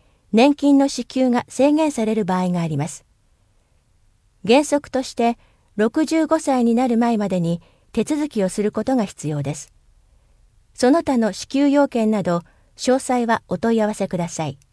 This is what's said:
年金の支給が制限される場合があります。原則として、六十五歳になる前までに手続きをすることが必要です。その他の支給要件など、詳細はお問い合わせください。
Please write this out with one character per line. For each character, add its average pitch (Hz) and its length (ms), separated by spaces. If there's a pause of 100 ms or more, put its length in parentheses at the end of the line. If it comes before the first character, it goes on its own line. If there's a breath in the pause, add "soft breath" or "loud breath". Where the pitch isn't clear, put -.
(340)
年 277 220
金 277 240
の 277 80
支 240 180
給 254 240
が 240 180
制 277 240
限 302 200
さ 233 120
れ 214 120
る 214 100
場 185 140
合 180 100
が 175 120
あ 165 60
り 151 100
ま 139 100
す。 - 180 (1400)
原 254 220
則 285 240
と 262 140
し - 100
て、 233 240 (380)
六 226 320
十 320 180
五 320 140
歳 254 260
に 233 80
な 254 140
る 233 100
前 233 220
ま 208 80
で 185 120
に 170 220 (300 soft breath)
手 220 140
続 302 220
き 214 160
を 185 60
す 208 140
る 208 80
こ 214 120
と 262 120
が 220 100
必 - 220
要 147 160
で 139 100
す。 - 180 (1040)
そ 247 160
の 330 140
他 269 140
の 220 140
支 - 160
給 277 220
要 285 180
件 220 220
な 214 140
ど、 175 180 (340 soft breath)
詳 254 220
細 247 300
は 226 200
お 196 120
問 226 180
い 214 60
合 208 40
わ 214 60
せ 196 140
く 180 100
だ 175 120
さ 156 180
い。 - 100 (140)